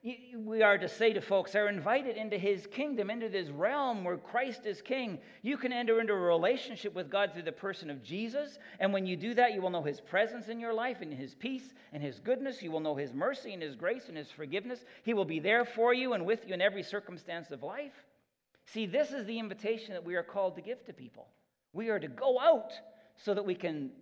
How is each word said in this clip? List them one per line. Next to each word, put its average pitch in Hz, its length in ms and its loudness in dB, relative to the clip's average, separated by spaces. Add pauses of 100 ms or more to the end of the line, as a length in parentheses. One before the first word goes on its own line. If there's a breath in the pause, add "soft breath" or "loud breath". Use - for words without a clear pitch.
y-, 247 320 -10
we 220 260 0
are 202 160 8
to 175 100 -2
say 226 260 4
to 190 80 0
folks, 190 340 2
are 208 120 4
invited 208 500 0
into 214 200 -4
his 190 300 0
kingdom, 247 420 -2
into 226 200 -4
this 185 200 -2
realm 220 540 0
where 180 140 -2
Christ 240 500 -4
is 202 140 -6
king. 247 380 -4 (220 loud breath)
You 262 160 -2
can 254 160 -2
enter 226 260 4
into 214 140 2
a 196 40 2
relationship 185 760 2
with 165 160 -6
God 196 240 2
through 175 80 -8
the 160 100 -4
person 180 380 -6
of 135 140 -10
Jesus. 226 560 -6 (200 loud breath)
And 196 140 4
when 190 140 2
you 180 100 0
do 214 160 -2
that, 240 200 6
you 196 80 0
will 185 100 2
know 175 100 0
his 147 180 -2
presence 220 500 0
in 233 100 -6
your 233 140 -2
life 233 280 -2
and 160 100 -8
his 131 220 -8
peace 262 400 -6 (180 loud breath)
and 147 120 -6
his 135 160 -4
goodness. 262 420 -2
You 175 80 -6
will 160 100 0
know 156 140 0
his 139 180 -2
mercy 208 420 -2
and 175 80 -10
his 143 140 -8
grace 202 320 -2
and 165 80 -14
his 151 140 -10
forgiveness. 196 560 -6 (160 loud breath)
He 226 140 0
will 196 100 4
be 160 140 -2
there 226 260 4
for 240 300 4
you 254 180 0
and 180 140 -2
with 226 200 0
you 185 60 -6
in 180 80 0
every 196 220 2
circumstance 175 680 -8
of 131 140 -10
life. 262 420 -10 (600)
See, 220 200 -4
this 226 260 0
is 254 140 -6
the 226 140 -4
invitation 214 560 -4
that 165 80 -8
we 175 100 -6
are 175 80 2
called 185 360 0
to 165 40 -12
give 226 240 -10
to - 80 -14
people. 120 340 -18 (460)
We 226 160 -2
are 208 100 2
to - 80 -4
go 247 320 2
out 302 320 6 (440 loud breath)
so 208 180 0
that 202 120 2
we 185 100 0
can 151 360 -4 (100)